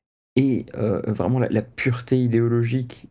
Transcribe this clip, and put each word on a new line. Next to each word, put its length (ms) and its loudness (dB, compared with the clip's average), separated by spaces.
et, 280 2
euh, 300 0
vraiment 320 0
la, 100 0
la 120 0
pureté 560 -2
idéologique, 920 0